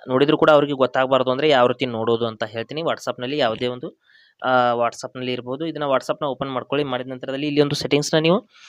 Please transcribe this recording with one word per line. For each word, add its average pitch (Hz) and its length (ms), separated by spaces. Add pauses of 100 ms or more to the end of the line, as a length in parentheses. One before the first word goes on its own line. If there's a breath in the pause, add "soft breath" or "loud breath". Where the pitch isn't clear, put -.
ನೋಡಿದ್ರು 139 300
ಕೂಡ - 120
ಅವ್ರಿಗೆ 147 240
ಗೊತ್ತಾಗಬಾರ್ದು 131 580
ಅಂದ್ರೆ 139 180
ಯಾವ 123 180
ರೀತಿ 123 180
ನೋಡೋದು 117 420
ಅಂತ 110 160
ಹೇಳ್ತೀನಿ. 113 380
WhatsApp-ನಲ್ಲಿ 127 560
ಯಾವುದೇ 123 300
ಒಂದು, 127 320 (440 soft breath)
ಆ, 127 60 (240)
WhatsApp-ನಲ್ಲಿ 123 600
ಇರ್ಬೋದು. 127 320
ಇದನ್ನ 151 180
WhatsApp-ನ 139 420
ಓಪನ್ 135 260
ಮಾಡ್ಕೊಳ್ಳಿ. 135 320
ಮಾಡಿದ 127 240
ನಂತರದಲ್ಲಿ 135 400
ಇಲ್ಲಿ 147 140
ಒಂದು 143 140
ಸೆಟ್ಟಿಂಗ್ಸ್‌ನ 147 440
ನೀವು 170 300 (200 loud breath)